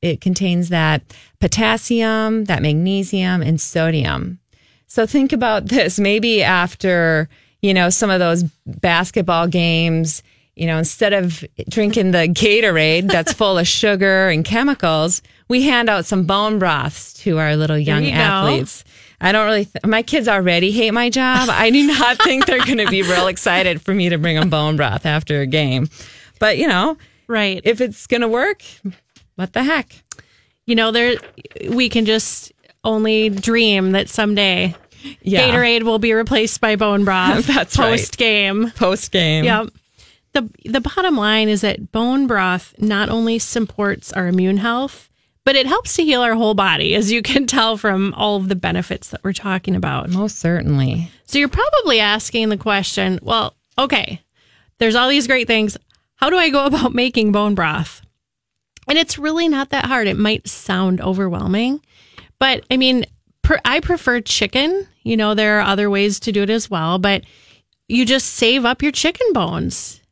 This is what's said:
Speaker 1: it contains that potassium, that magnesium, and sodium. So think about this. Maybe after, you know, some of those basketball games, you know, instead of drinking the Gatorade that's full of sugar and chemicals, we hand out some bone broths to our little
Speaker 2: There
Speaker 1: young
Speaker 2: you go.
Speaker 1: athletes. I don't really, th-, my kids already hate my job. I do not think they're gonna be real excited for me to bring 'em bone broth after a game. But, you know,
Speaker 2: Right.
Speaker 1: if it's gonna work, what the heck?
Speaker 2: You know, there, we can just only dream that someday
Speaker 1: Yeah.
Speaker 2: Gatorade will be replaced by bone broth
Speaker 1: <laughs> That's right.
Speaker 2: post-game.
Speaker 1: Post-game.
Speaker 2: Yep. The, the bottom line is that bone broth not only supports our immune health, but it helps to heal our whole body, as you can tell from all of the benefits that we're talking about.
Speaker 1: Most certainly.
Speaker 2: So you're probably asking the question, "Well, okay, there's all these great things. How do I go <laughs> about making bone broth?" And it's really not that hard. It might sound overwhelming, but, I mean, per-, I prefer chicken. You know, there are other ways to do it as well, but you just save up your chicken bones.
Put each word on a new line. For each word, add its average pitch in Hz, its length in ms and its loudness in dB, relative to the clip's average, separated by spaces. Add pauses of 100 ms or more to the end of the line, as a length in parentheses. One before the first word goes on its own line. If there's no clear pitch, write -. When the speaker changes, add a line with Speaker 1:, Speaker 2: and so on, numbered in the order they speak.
Speaker 1:
it 165 180 -2
contains 180 480 0
that 156 340 0 (380)
potassium, 220 1040 0
that 190 180 -2
magnesium, 180 800 0
and 151 180 0
sodium. 160 760 -2 (480)
So - 200 -2
think 269 260 2
about 220 340 0
this. 196 320 0
Maybe 208 440 2
after, 170 880 0 (320)
you 196 140 2
know, 180 160 4
some 208 200 0
of 185 100 2
those 170 240 2 (220)
basketball 170 840 0
games, 165 760 0 (340)
you 165 100 -4
know, 160 120 -2
instead 196 340 0
of 180 320 -2 (240)
drinking 208 440 0
the 170 160 2
Gatorade 180 840 2
that's 170 220 0
full 196 260 0
of 170 80 2
sugar 190 600 2
and 160 160 0
chemicals, 180 760 0 (280)
we 254 140 2
hand 240 280 2
out 190 140 0
some 185 200 0
bone 208 340 0
broths 151 560 -2
to 165 240 -2
our 151 180 2
little 151 200 0
Speaker 2:
There 151 60 0
Speaker 1:
young 151 220 0
Speaker 2:
you 147 80 0
go. - 40 -2
Speaker 1:
athletes. 156 680 0 (360)
I 180 120 0
don't 214 140 2
really, 208 180 2
th-, - 200 -14
my 220 180 2
kids 233 260 0
already 185 420 2
hate 220 220 0
my 240 180 0
job. 254 400 0
I 226 200 2
do 285 160 4
not 254 360 2
think 269 240 2
they're 262 180 2
gonna 226 240 0
be 190 140 0
real 180 240 2
excited 180 560 0
for 196 120 -4
me 185 160 0
to 170 80 0
bring 160 180 0
'em 160 120 2
bone 156 280 0
broth 139 300 -2
after 151 340 -2
a 139 60 -2
game. 135 420 0 (500)
But, 214 200 2
you 302 100 2
know, 233 280 0 (300)
Speaker 2:
Right. 202 380 -2
Speaker 1:
if 226 160 0
it's 233 260 -6
gonna 240 220 0
work, 269 340 -2 (720)
what 185 180 -8
the 240 120 -2
heck? 302 280 -2 (760)
Speaker 2:
You 233 100 0
know, 220 160 2
there, 240 240 2 (520)
we 240 200 0
can 226 180 0
just - 460 -2 (320)
only 220 440 2
dream 202 640 2
that 196 160 0
someday 190 640 0 (480)
Speaker 1:
Yeah. 196 280 2
Speaker 2:
Gatorade 233 320 2
will 226 160 0
be 226 140 2
replaced 220 480 0
by 214 160 2
bone 202 280 2
broth 190 420 2
Speaker 1:
<laughs> 277 80 2
That's - 240 0
right. 247 200 2
Speaker 2:
post-game. 214 800 0
Speaker 1:
Post-game. 175 680 0
Speaker 2:
Yep. 220 240 0 (680)
The, 233 140 -2 (160)
the 254 160 -2
bottom 339 360 0
line 214 320 2
is 208 140 2
that 208 280 -4
bone 254 380 0
broth 185 500 -2
not 208 300 0
only 226 320 0
supports 208 720 -4
our 185 160 -2
immune 185 300 2
health, 233 500 -4 (360)
but 269 120 4
it 269 100 2
helps 392 300 -2
to 349 80 2
heal 277 160 2
our 233 140 2
whole 226 200 2
body, 160 400 0
as 202 160 0
you 233 120 0
can 269 240 0
tell 226 320 0
from 196 360 0
all 208 220 -2
of 190 120 -2
the 196 80 0
benefits 180 520 -4
that - 160 -14
we're 190 80 -2
talking 185 420 -4
about. 151 360 -4
Speaker 1:
Most 202 300 -2
certainly. 165 720 0 (140)
Speaker 2:
So - 140 -2
you're 285 100 2
probably 427 520 2
asking 214 500 0
the 208 80 -2
question, 190 640 -2
"Well, - 320 -4 (240)
okay, 254 420 -2 (580)
there's 226 160 2
all 247 140 2
these 277 180 2
great 254 200 0
things. 214 300 0 (400)
How 269 120 0
do 349 80 2
I 339 140 2
go 277 160 2
<laughs> - 0 -
about 269 280 0
making 240 380 0
bone 208 220 2
broth?" 160 480 -4 (840)
And 294 100 2
it's 320 200 -2
really 320 300 -2
not 269 220 -2
that 277 160 -2
hard. 240 200 0
It 190 120 -2
might 214 300 -2
sound 185 520 -2
overwhelming, 190 800 -2 (580)
but, 262 320 0
I 262 60 0
mean, 254 300 2 (360)
per-, - 220 2
I 277 160 2
prefer 277 400 -2
chicken. 311 680 -2 (160)
You 226 140 -2
know, 214 180 0
there 214 240 2
are 208 40 0
other 196 260 0
ways 202 320 0
to 226 120 -6
do 202 100 0
it 202 80 -2
as 220 200 -2
well, 170 280 -2
but 196 240 0 (640)
you 247 160 2
just 254 300 -2
save 240 320 2
up 247 160 -2
your 285 100 0
chicken 370 400 0
bones. 170 680 -4 (120)